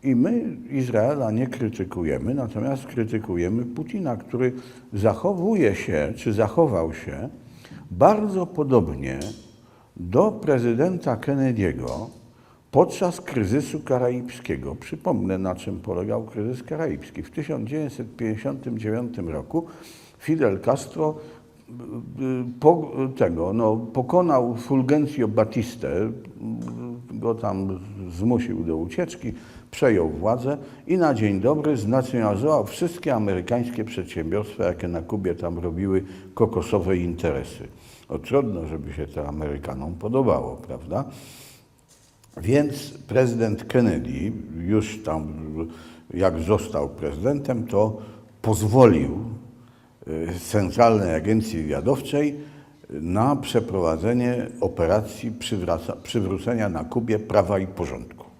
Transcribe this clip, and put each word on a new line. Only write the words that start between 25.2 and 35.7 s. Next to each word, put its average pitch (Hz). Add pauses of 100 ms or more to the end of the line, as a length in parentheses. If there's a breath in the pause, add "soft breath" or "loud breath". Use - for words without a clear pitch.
Batistę, 107
y, 117 (1000)
go 113
tam 95 (300)
zmusił 98
do 82
ucieczki, 107 (380 loud breath)
przejął 98
władzę 120 (300 loud breath)
i 185
na 156
dzień 104
dobry 147
znacjonalizował 117
wszystkie 165
amerykańskie 110
przedsiębiorstwa, 95
jakie 90
na 85
Kubie 92
tam 85
robiły 92 (300 loud breath)